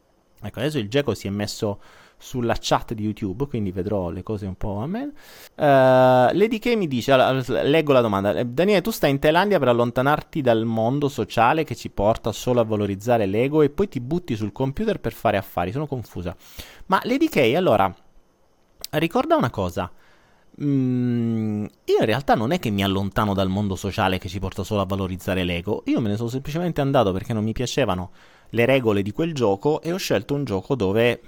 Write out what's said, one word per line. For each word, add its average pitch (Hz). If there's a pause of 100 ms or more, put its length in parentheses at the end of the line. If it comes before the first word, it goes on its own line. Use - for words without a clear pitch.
(400)
Ecco, -
adesso 147
il 104
Geco 127
si -
è 98
messo 104 (380)
sulla 117
chat -
di 107
YouTube, 107
quindi 107
vedrò 95
le 90
cose 104
un 92
po' 101
a 117
me. 247 (420)
Eh, - (680)
Lady 220
K 240
mi 190
dice, 127
allora, 127
leggo 147
la 127
domanda. 101
Eh, 110
"Daniele, 175
tu 226
stai 165
in 139
Thailandia 170
per 135
allontanarti 127
dal 117
mondo 117
sociale 127
che -
ci -
porta 110
solo 123
a 117
valorizzare 104
l'ego 127
e 147
poi 196
ti -
butti 135
sul 104
computer 175
per 113
fare 104
affari. 90
Sono 147
confusa." 95 (520)
Ma 190
Lady 294
K, 127
allora, 113 (960)
ricorda 247
una 196
cosa. 92 (720)
Mm, 120 (200)
io 392
in 320
realtà 131
non 123
è 180
che 120
mi 101
allontano 98
dal 95
mondo 95
sociale 95
che 90
ci 87
porta 95
solo 104
a 95
valorizzare 92
l'ego. 87
Io 277
me 113
ne 104
sono 117
semplicemente 147
andato 139
perché 92
non 107
mi 110
piacevano 107 (400)
le 117
regole 117
di 104
quel 165
gioco 123
e 165
ho 185
scelto -
un 143
gioco 104
dove 113